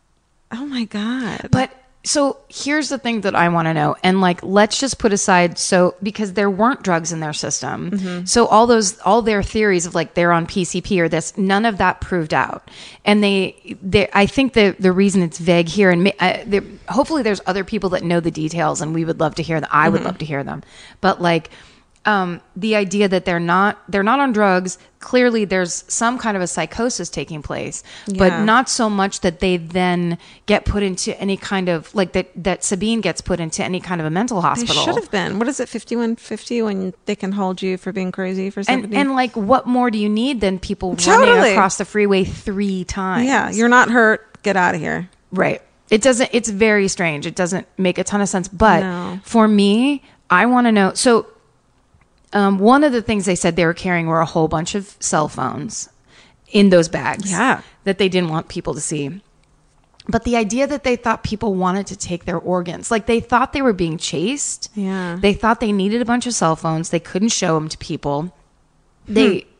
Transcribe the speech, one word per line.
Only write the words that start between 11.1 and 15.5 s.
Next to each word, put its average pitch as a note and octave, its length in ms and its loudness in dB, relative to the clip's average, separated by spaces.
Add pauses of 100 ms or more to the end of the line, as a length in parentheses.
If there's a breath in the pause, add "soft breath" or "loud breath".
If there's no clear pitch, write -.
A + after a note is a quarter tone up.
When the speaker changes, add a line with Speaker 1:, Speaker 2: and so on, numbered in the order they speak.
Speaker 2:
none G3 280 0
of G#3 140 -2
that F#3 220 0
proved E3 320 -4
out. - 380 -2 (340 loud breath)
And G#3 180 4
they, F#3+ 600 -2
they, F#3+ 320 2
I G3+ 120 4
think C4+ 280 0
the, G3+ 240 4
the F#3 140 4
reason F#3+ 300 4
it's D#3+ 160 -4
vague E3+ 300 2